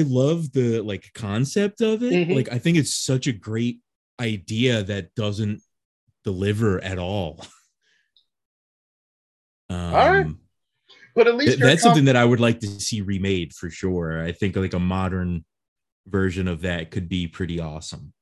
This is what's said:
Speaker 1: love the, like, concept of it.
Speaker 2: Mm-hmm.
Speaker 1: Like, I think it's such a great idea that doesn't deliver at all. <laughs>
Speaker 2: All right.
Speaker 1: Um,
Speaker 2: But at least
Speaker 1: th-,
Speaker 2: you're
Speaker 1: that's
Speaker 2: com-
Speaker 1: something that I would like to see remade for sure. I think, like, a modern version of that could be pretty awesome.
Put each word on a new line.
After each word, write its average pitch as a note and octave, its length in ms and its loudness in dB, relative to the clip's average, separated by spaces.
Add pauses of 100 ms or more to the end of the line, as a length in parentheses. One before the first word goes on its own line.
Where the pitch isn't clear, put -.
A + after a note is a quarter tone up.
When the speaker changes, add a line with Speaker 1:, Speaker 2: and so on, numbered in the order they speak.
Speaker 1:
love C#3 460 0
the, A#2+ 280 0
like, G2+ 320 -8
concept C3+ 680 -2
of A3 200 0
it. B3 120 -2
Speaker 2:
Mm-hmm. F3 200 2
Speaker 1:
Like, B2+ 180 0
I B2 80 -4
think E3+ 180 2
it's C#3+ 180 0
such - 320 -2
a C#3 40 0
great A#2 500 -6 (380)
idea A2+ 640 0
that G2 300 -6
doesn't G#2 480 -4 (640)
deliver G2+ 600 0
at F#2 140 -6
all. F2+ 440 -4
<laughs> - 40 -18 (2250)
Speaker 2:
All F2 220 -6
right. D#4+ 340 4
Speaker 1:
Um, - 140 -8 (760)
Speaker 2:
But A#3 120 6
at A#3 80 4
least B3 160 2
Speaker 1:
th-, B2+ 80 0
Speaker 2:
you're B2+ 80 6
Speaker 1:
that's E3 140 6
Speaker 2:
com- A#3 80 8
Speaker 1:
something C#3+ 160 6
that C3+ 100 6
I A#2+ 100 6
would A#2+ 140 4
like A#2 200 2
to G#2 80 -6
see G2+ 340 -6
remade F#2+ 520 -2
for - 160 -12
sure. E2 540 -4
I E2+ 80 -4
think, F#2 240 -4
like, F#2+ 180 -2
a F#2 60 -2
modern F2+ 680 -2 (640)
version F#2+ 400 0
of E2+ 140 -4
that F2 300 -6
could F2+ 180 -6
be F2+ 180 -2
pretty E2+ 320 -6
awesome. D2+ 640 -12